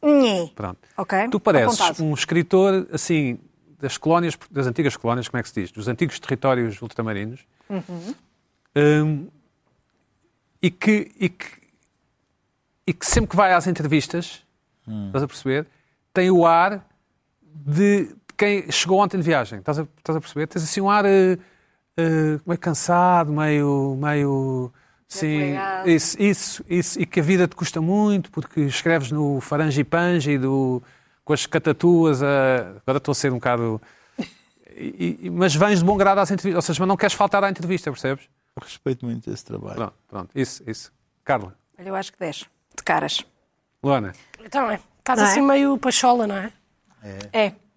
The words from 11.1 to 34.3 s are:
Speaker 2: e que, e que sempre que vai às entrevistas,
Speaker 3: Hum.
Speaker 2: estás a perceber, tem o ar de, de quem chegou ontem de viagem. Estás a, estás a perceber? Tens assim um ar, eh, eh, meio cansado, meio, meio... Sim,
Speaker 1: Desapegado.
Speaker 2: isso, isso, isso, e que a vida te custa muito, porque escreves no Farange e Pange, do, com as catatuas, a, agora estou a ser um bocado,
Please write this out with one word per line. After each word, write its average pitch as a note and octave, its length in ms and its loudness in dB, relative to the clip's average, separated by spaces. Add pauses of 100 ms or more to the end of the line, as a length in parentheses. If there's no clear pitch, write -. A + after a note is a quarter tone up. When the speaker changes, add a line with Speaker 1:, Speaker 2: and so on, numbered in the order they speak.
Speaker 2:
e F#3 100 0
que, - 180 -10 (1400)
e F#3 60 -2
que - 140 -4
sempre A3+ 240 2
que - 60 -2
vai F#3+ 160 6
às F3 140 4
entrevistas, D#3 760 -2 (440)
Speaker 3:
Hum. G#2+ 200 -8
Speaker 2:
estás B2+ 180 -4
a - 20 -8
perceber, C3+ 400 -6 (460)
tem F#3 180 2
o E3+ 160 6
ar F3+ 380 2 (580)
de, D#3 640 2
de - 80 -14 (220)
quem G3+ 340 0
chegou F#3 300 2
ontem G3+ 160 0
de F3+ 60 -2
viagem. C3+ 380 0
Estás D3 180 -4
a, D#3 80 -6 (120)
estás - 180 -4
a D#3 40 -4
perceber? D3+ 260 -6
Tens E3 180 -6
assim - 160 -4
um G3 100 0
ar, G#3 160 2
eh, F#3+ 320 4 (580)
eh, D#3 500 0
meio F3 140 -2
cansado, F3 720 2
meio, C#3+ 680 0
meio... C3+ 720 -2 (360)
Sim, D#3 300 -2
Speaker 1:
Desapegado. F#3 520 -2
Speaker 2:
isso, - 320 2
isso, - 460 0
isso, - 320 -2
e F3 60 0
que - 140 -2
a - 20 2
vida F3 260 2
te - 80 -10
custa - 240 -6
muito, G3+ 500 0
porque - 320 -6
escreves C#3+ 480 0
no C#3+ 300 0
Farange D3+ 400 -2
e C#3 40 2
Pange, E3+ 520 0
do, C3 460 0 (420)
com - 80 -2
as - 140 -2
catatuas, E3 760 2
a, C3 520 2 (120)
agora C3+ 120 0
estou C#3+ 140 -2
a - 20 2
ser C3+ 180 0
um B2+ 40 -2
bocado, A#2 440 -2 (960)